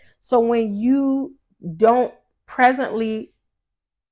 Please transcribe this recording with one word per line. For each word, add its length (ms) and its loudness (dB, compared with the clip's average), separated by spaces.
So 180 2
when 360 0
you 600 0
don't 380 2
presently 880 -2